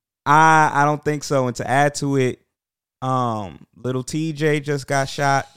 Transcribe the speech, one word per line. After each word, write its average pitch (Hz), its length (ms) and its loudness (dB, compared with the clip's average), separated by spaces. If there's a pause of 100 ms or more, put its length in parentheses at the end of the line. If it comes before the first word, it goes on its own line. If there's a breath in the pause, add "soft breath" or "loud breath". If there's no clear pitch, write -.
(260)
I, 156 460 6
I 143 120 2
don't 147 200 -2
think 147 180 -4
so. 135 240 0
And 123 100 -4
to - 120 -8
add 143 280 2
to 139 200 -4
it, 127 240 -2 (600)
um, 117 640 -4 (100)
Little 127 260 -6
T 160 300 -4
J 151 280 0
just 139 280 -6
got 139 200 -2
shot 139 380 -2 (100)